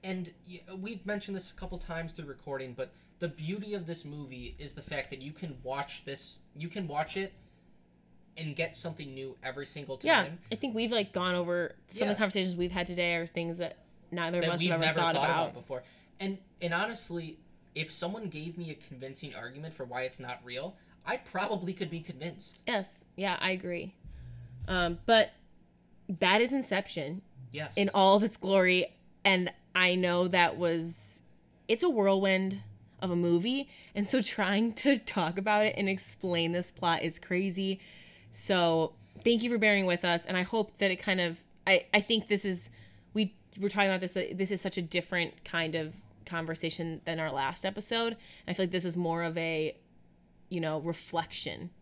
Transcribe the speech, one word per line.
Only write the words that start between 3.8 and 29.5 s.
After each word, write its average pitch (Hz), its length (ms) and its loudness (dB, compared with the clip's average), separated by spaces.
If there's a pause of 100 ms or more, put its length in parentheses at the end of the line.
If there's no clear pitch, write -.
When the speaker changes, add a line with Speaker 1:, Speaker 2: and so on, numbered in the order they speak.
Speaker 1:
this 165 180 -6
movie 131 540 -12
is 147 160 -12
the 139 80 -12
fact 135 300 -6
that 131 100 -12
you 139 100 -12
can 151 320 -10
watch 135 420 -6
this, - 340 -8 (160)
you 151 120 -10
can 185 200 -6
watch 151 280 -4
it 190 180 -4 (1040)
and 151 180 -6
get 160 200 -2
something 156 380 -8
new 131 300 -10
every 135 220 -6
single 135 360 -8
Speaker 2:
Yeah, 294 220 6
Speaker 1:
time. 160 160 -6 (120)
Speaker 2:
I 226 40 -4
think 247 180 -4
we've, 226 180 0
like, 208 220 0
gone 180 220 0
over 175 400 0 (120)
some 214 160 -2
of 202 60 2
the 208 40 2
Speaker 1:
Yeah. 185 40 -2
Speaker 2:
conversations 185 380 0
we've 175 160 -2
had 175 160 -2
today 175 280 0
are 170 120 -2
things 170 320 -4
that 165 180 -6 (320)
neither 170 300 -2
of 165 60 2
Speaker 1:
That 165 80 2
Speaker 2:
us 170 60 0
Speaker 1:
we've 175 120 2
Speaker 2:
have 165 100 2
ever 160 60 4
Speaker 1:
never 160 120 2
Speaker 2:
thought 165 160 2
Speaker 1:
thought 135 140 2
Speaker 2:
about. 151 200 2
Speaker 1:
about - 40 -14
before. 123 300 -10 (360)
And, 196 180 -4 (240)
and 170 120 0
honestly, 170 680 -4 (360)
if 156 160 -4
someone 202 380 -4
gave 156 280 -8
me 170 140 -8
a 143 40 -10
convincing 135 600 -12
argument 143 380 -12
for 135 120 -10
why 123 180 -4
it's 127 160 -6
not 123 260 -8
real, 135 320 -8 (280)
I - 120 -2
probably 190 560 -4
could 180 160 -6
be 170 100 -6
convinced. 160 680 -12
Speaker 2:
Yes. 202 380 -2 (100)
Yeah, 185 240 -2
I 185 120 0
agree. 185 440 -4 (720)
Um, 175 380 0
but - 260 6 (760)
that 190 340 6
is 247 120 4
Inception 185 680 -2 (300)
Speaker 1:
Yes. 147 240 -8
Speaker 2:
in 202 180 4
all 190 220 10
of 208 80 6
its - 140 0
glory. 180 480 4 (400)
And 180 260 4 (240)